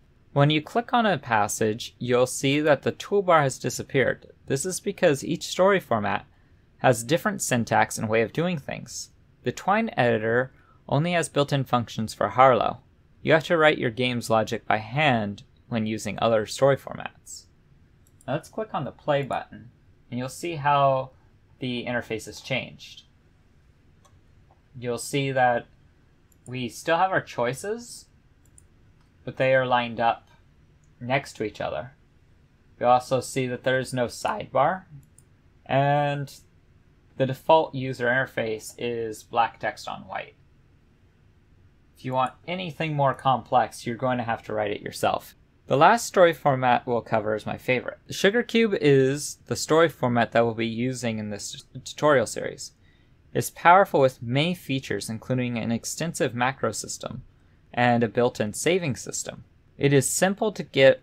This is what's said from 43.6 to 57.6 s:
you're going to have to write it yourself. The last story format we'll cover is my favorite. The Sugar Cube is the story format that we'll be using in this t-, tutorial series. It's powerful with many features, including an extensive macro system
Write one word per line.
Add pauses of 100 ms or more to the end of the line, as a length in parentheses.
you're
going
to
have
to
write
it
yourself. (320)
The
last
story
format
we'll
cover
is
my
favorite.
The
Sugar
Cube
is
the
story
format
that
we'll
be
using
in
this
t-,
tutorial
series. (600)
It's
powerful
with
many
features,
including
an
extensive
macro
system (500)